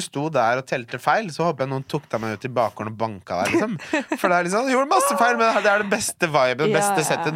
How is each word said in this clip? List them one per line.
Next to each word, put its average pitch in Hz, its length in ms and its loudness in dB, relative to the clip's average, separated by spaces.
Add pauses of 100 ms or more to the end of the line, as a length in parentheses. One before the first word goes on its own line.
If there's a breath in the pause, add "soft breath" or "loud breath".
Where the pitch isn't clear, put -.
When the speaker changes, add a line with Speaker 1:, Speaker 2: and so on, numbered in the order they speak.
Speaker 1:
sto 143 260 -6
der 123 320 2
og 131 60 -12
telte 127 340 -6
feil, 180 320 0
så 160 140 -2
håper 139 180 -2
jeg 139 60 -6
noen 135 180 -6
tok 151 220 -6
deg 113 100 -2
med 110 160 -4
ut - 80 -14
i 131 40 -4
bakgården 113 440 -2
og 107 60 -14
banka 101 420 -6
deg, 98 140 0
liksom. 233 240 -2 (180)
Speaker 2:
<laughs> 277 240 -4
Speaker 1:
For 196 80 2
det 175 80 4
er 175 80 2
liksom, 208 240 -2
du 262 60 0
gjorde 269 160 2
masse 392 260 2
feil, 240 240 2
men 220 240 2
det 208 80 6
er 202 80 4
det 202 100 -4
beste - 380 -2
viben, 135 400 4
Speaker 2:
Ja, - 80 2
Speaker 1:
beste 196 240 4
Speaker 2:
ja. 147 80 0
Speaker 1:
settet 156 280 0